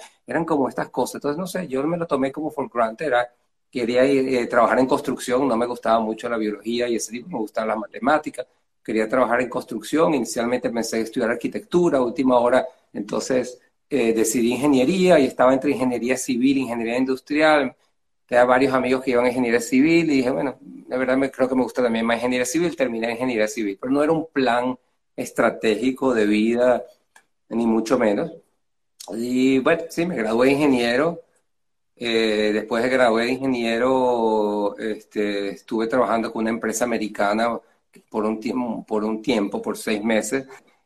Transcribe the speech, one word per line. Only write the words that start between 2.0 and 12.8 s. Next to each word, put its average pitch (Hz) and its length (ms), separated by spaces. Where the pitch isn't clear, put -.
tomé 135 240
como 151 200
for 131 220
granted. 117 340
Era, 123 260
quería 123 340
ir, 135 300
eh, 120 120
trabajar 113 320
en 131 80
construcción, 127 600
no 113 100
me 117 80
gustaba 117 340
mucho 110 300
la 117 80
biología 110 500
y 117 80
ese - 160
tipo, 123 180
me 147 100
gustaban 110 300
las 107 80
matemáticas. 127 680
Quería 110 260
trabajar 123 320
en 123 80
construcción, 147 640
inicialmente 123 540
pensé 113 280
en 113 60
estudiar 113 280
arquitectura, 135 720
última 127 380
hora, 120 260